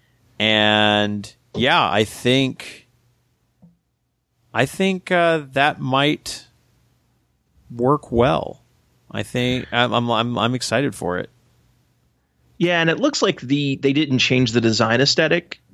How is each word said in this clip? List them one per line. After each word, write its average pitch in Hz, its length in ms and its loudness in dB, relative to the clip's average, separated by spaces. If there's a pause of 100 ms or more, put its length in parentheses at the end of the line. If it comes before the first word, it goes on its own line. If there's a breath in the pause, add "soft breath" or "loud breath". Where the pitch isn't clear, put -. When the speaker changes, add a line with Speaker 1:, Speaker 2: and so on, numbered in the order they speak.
(380)
Speaker 1:
And 107 920 2 (220)
yeah, 127 360 0
I 107 140 2
think, - 800 -2 (1700)
I 123 140 2
think, 190 440 -4
uh, 170 420 2
that 139 280 0
might 139 640 -2 (1300)
work 127 380 0
well. 127 480 0 (500)
I 104 120 -6
think 123 500 -4
I'm, 120 220 0
I'm, 120 160 0
I'm, 117 280 0
I'm 117 160 0
excited 120 400 -4
for 87 240 -6
it. - 120 -10 (1300)
Speaker 2:
Yeah, 170 220 2
and 165 100 2
it - 100 -2
looks 294 220 0
like 202 180 0
the, 139 360 -2
they 135 160 0
didn't 139 260 0
change 127 340 2
the 117 80 2
design 113 400 2
aesthetic 160 600 0 (140)